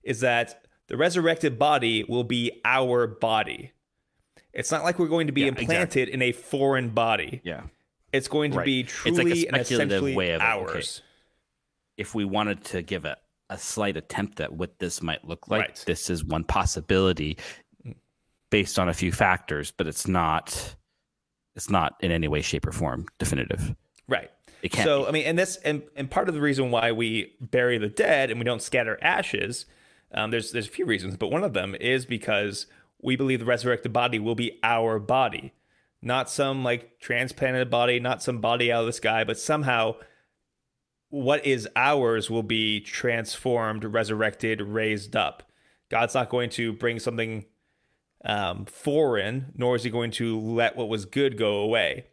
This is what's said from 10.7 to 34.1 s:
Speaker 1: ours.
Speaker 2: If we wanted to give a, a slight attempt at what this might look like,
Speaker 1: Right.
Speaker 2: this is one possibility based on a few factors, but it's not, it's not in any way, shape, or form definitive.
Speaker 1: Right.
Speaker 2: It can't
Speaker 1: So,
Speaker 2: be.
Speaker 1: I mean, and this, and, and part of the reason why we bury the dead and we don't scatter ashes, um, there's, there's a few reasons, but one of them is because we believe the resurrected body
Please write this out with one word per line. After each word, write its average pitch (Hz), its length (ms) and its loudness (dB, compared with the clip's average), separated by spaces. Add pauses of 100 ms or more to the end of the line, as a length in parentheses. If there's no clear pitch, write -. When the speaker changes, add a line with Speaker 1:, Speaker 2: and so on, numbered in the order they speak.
Speaker 1:
ours. - 240 -8 (920)
Speaker 2:
If 104 180 -8
we 104 100 0
wanted 101 400 -2
to 90 180 -4
give 87 220 -6
a, 73 120 -6 (320)
a 95 80 -10
slight 101 400 -2
attempt - 440 -6
at 76 120 -4
what 85 260 -6
this 87 220 -4
might 80 240 -4
look - 240 -12
like, 107 120 2
Speaker 1:
Right. - 260 -6
Speaker 2:
this - 240 -2
is 82 140 0
one 80 200 0
possibility 90 960 2 (1120)
based 101 280 2
on 90 100 4
a 82 60 0
few 90 160 0
factors, 87 640 0
but 85 160 -2
it's - 180 -4
not, 82 680 0 (800)
it's - 140 -8
not 82 300 2
in 87 120 2
any 82 160 2
way, 73 140 0
shape, - 240 -2
or - 60 -4
form 76 340 -4 (120)
definitive. - 560 -2 (340)
Speaker 1:
Right. - 220 -2 (320)
Speaker 2:
It 180 80 -4
can't 175 160 2
Speaker 1:
So, 143 160 4
Speaker 2:
be. 117 60 0
Speaker 1:
I - 40 0
mean, 156 140 0
and 165 120 2
this, 185 180 0
and, 151 260 -2 (140)
and 135 140 -6
part 185 180 0
of 160 60 -2
the 147 60 -4
reason 135 300 2
why 117 220 2
we 110 480 -2
bury 123 380 2
the 104 100 0
dead 135 420 2
and 113 80 -2
we 117 60 -4
don't 117 180 -2
scatter 113 400 0
ashes, - 640 -2 (460)
um, 107 180 -2
there's, 113 220 -2
there's 110 160 -4
a - 20 -14
few 359 140 -4
reasons, 95 320 -2
but 113 160 -2
one 170 100 0
of 165 120 -2
them 95 260 -2
is 127 260 0
because 104 600 -2 (360)
we 127 140 2
believe 131 240 0
the 113 40 -8
resurrected 117 480 0
body 120 260 0